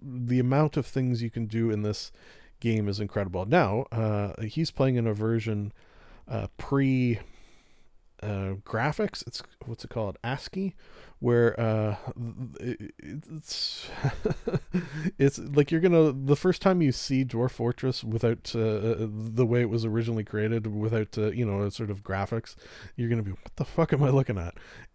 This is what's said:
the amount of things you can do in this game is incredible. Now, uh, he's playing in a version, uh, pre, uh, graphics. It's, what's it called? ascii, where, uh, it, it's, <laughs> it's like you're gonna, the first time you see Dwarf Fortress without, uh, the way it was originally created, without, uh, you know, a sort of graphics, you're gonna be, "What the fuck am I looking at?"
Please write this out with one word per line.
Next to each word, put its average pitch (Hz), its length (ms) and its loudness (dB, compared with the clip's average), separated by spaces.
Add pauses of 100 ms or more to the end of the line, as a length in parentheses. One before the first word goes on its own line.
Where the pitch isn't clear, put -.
the 123 380 -2
amount 135 380 2
of 131 80 0
things 123 380 0
you 117 60 -4
can 117 160 -4
do 113 260 0
in 104 120 0
this 104 280 -4 (480)
game 110 280 2
is 98 120 -2
incredible. 95 460 -4
Now, 123 460 2
uh, 107 500 -2
he's 151 300 -4
playing 131 240 2
in 117 120 2
a 110 60 0
version, 107 600 -2 (540)
uh, 107 200 -4 (100)
pre, 131 640 2 (1040)
uh, 98 340 -4 (100)
graphics. 147 600 -2
It's, - 160 -12 (220)
what's 117 180 -10
it - 80 -14
called? 104 320 -6
ascii, 170 520 -6 (440)
where, 120 400 4
uh, 110 360 2 (640)
it, 107 400 -8
it's, - 880 -10 (640)
<laughs> 156 640 -4
it's 139 200 4
like 143 320 2
you're 160 100 4
gonna, 165 300 8
the 135 240 2
first 185 260 2
time 185 200 6
you 143 100 6
see 131 320 0
Dwarf 123 280 0
Fortress 123 520 -2
without, 113 520 0
uh, 110 440 0
the 110 460 0
way 120 160 4
it 117 80 2
was 113 160 0
originally 113 380 0
created, 107 440 -2
without, 107 500 -2
uh, 107 140 2
you 117 140 0
know, 101 160 0
a 101 100 0
sort 107 180 -6
of 101 140 -8
graphics, 98 520 -4 (400)
you're 117 140 -2
gonna 117 140 0
be, 98 80 -6
"What - 240 -14
the - 100 -2
fuck - 280 0
am 143 100 4
I 139 60 6
looking 127 280 2
at?" 85 180 -6 (400)